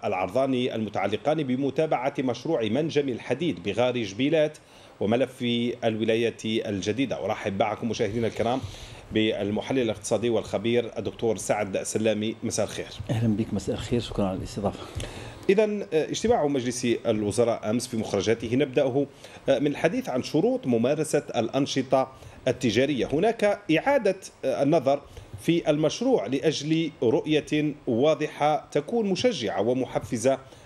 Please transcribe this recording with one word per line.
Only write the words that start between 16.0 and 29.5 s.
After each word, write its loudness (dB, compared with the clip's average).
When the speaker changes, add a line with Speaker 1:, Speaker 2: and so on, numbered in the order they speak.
Speaker 1:
اجتماع 2
مجلس 0
الوزراء 2
أمس 0
في -6
مخرجاته 0
نبدأه، 2
آه، 4
من 2
الحديث 0
عن -2
شروط 0
ممارسة 2
الأنشطة 0
التجارية. 2
هناك 2
إعادة، 2
آه، 0
النظر 4
في 2
المشروع 2
لأجل 0
رؤية 2
واضحة 2
تكون 0
مشجعة 0